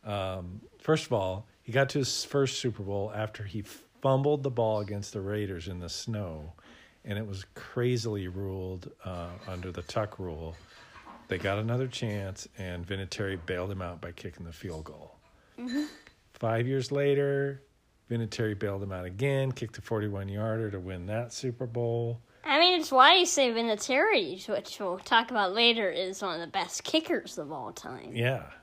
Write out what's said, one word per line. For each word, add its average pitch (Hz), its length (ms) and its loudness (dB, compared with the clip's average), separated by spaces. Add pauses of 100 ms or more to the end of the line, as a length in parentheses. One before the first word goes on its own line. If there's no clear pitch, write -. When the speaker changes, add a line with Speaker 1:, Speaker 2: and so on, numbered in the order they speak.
Speaker 1:
Um, 95 560 -4 (180)
first 156 280 2
of 123 80 0
all, 95 320 0 (160)
he 113 100 -10
got 135 180 6
to 147 100 2
his - 220 0
first 139 360 2
Super 110 240 -2
Bowl 98 320 -2
after 107 300 -4
he 101 200 -6 (380)
fumbled 139 400 4
the 135 80 0
ball 113 300 2
against 101 340 -6
the 104 80 -2
Raiders 98 440 -4
in 90 140 -8
the 87 80 -8
snow, 82 640 -6 (540)
and 101 120 -4
it 110 80 -4
was 98 280 -10
crazily 117 760 0
ruled, 92 600 -6 (120)
uh, 87 280 -8 (180)
under 90 240 -6
the 87 80 -6
tuck - 380 -4
rule. 82 360 -6 (760)
They 92 100 0
got 98 200 0
another 120 300 0
chance, 104 580 -4 (120)
and 87 280 -6
Vinatieri 95 600 -4
bailed 92 260 -2
him 95 80 -4
out 87 220 -6
by 85 100 -8
kicking 87 320 -12
the 80 80 -12
field 80 320 -8
goal. 78 320 -16 (420)
Speaker 2:
Mm-hmm. 247 260 -2 (500)
Speaker 1:
Five 117 320 0
years 131 260 0
later, 139 680 2 (480)
Vinatieri 110 480 0
bailed 98 240 -2
him 101 100 -6
out 90 140 -6
again, 135 460 2
kicked 120 260 -8
a - 20 -12
forty-one 104 480 -2
yarder 110 420 -2
to 98 80 -6
win 92 280 -6
that 113 260 -4
Super 127 340 -4
Bowl. 117 540 0 (240)
Speaker 2:
I 277 140 4
mean, 359 200 8
it's 311 140 -2
why 269 220 12
you 359 100 8
say 262 280 4
Vinatieri, 226 1000 2
which - 300 -4
we'll 190 180 -2
talk 233 320 4
about 202 240 2
later, 233 360 6
is 185 300 -2
one 185 140 -2
of 170 80 -4
the 170 100 -6
best - 320 -4
kickers - 540 0
of 147 120 -8
all 123 220 -8
time. 123 420 -12
Speaker 1:
Yeah. 120 280 0 (200)